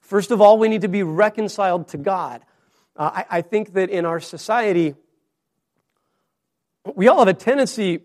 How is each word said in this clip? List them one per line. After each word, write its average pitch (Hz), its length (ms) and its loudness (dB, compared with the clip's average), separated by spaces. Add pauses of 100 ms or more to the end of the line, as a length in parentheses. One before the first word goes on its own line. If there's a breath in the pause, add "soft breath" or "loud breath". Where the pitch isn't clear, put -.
First 202 300 -4
of 220 100 2
all, 214 180 8
we 220 100 2
need 220 140 -2
to 208 60 -2
be 196 140 -2
reconciled 190 840 -2
to 156 100 -12
God. 143 440 -6 (540)
Uh, 151 180 -4
I, 185 240 -6
I 170 40 -4
think 214 320 -6
that 185 160 -2
in 180 160 -2
our 165 140 -4
society, 175 760 -2 (2000)
we 202 140 4
all 349 100 4
have 233 100 6
a 190 60 2
tendency 220 720 -2